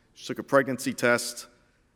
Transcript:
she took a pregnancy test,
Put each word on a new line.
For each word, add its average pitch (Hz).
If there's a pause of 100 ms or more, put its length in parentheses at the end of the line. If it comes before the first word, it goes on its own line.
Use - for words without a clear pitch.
(140)
she -
took 120
a 107
pregnancy 131
test, 120 (480)